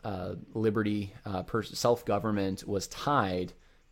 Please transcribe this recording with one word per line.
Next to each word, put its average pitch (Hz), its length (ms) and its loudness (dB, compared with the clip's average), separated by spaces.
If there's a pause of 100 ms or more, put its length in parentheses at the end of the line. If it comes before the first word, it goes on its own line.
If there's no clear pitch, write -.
uh, 95 300 -4 (200)
liberty, 104 600 2 (120)
uh, 95 180 -4
pers-, - 340 -4
self-government 104 920 2
was 98 200 -2
tied 95 640 0 (380)